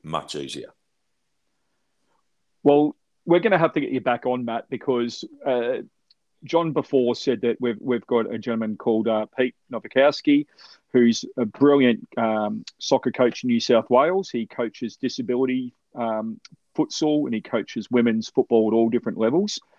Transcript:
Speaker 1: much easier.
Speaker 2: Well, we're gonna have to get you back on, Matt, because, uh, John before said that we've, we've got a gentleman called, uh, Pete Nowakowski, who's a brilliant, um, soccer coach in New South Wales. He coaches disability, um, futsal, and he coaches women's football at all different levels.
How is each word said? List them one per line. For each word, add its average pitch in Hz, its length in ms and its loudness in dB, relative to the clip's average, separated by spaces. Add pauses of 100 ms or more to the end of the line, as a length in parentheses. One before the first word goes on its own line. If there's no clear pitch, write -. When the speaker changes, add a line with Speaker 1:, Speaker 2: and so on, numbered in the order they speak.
Speaker 1:
much 78 320 -8
easier. 69 360 -12 (1900)
Speaker 2:
Well, 147 340 4 (280)
we're 170 160 4
gonna 196 180 4
have 160 160 2
to 156 60 -2
get 135 100 -4
you 131 100 -4
back 120 260 -2
on, 127 180 -2
Matt, 117 260 -6
because, 120 540 -4 (200)
uh, 123 340 -2 (680)
John 165 280 0
before 127 420 0
said 113 280 -2
that 120 180 -2
we've, 120 200 -2
we've 120 260 -4
got 113 260 0
a 117 60 -6
gentleman 113 380 -4
called, 110 300 -2
uh, 107 200 0 (100)
Pete 123 180 -2 (180)
Nowakowski, 143 720 2 (460)
who's 120 320 4 (120)
a 123 100 -2
brilliant, 135 600 4 (100)
um, 110 480 -2 (140)
soccer 131 340 -2
coach 120 320 0
in 127 40 -2
New 117 120 2
South 113 300 2
Wales. 165 380 2
He 113 180 -6
coaches 117 500 -8
disability, 127 760 -4 (220)
um, 110 460 -6 (360)
futsal, 151 500 0
and 120 80 -4
he 110 60 -4
coaches 107 500 -6
women's 117 380 2
football 113 400 2
at 107 60 2
all 113 160 4
different 117 280 -2
levels. 151 420 0 (180)